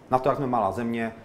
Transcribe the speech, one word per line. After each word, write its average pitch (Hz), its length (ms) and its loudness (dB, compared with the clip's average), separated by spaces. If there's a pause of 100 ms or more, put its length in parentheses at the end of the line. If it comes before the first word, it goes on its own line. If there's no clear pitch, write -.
(100)
na 127 80 4
to, 143 100 0
jak 131 100 2
jsme 143 80 -2
malá 113 260 2
země, 117 400 -2 (120)